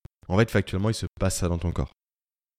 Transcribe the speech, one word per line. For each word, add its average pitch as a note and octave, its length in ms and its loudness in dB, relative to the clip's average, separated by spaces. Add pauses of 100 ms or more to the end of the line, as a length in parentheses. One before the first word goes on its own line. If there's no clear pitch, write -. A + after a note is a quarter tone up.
(280)
En F2+ 100 2
fait, A2 120 4
factuellement, G2 400 0
il A2+ 60 -2
se - 100 -6 (140)
passe F#2+ 180 0
ça F#2+ 100 0
dans E2+ 120 0
ton F2 120 -2
corps. C#2+ 200 -4 (680)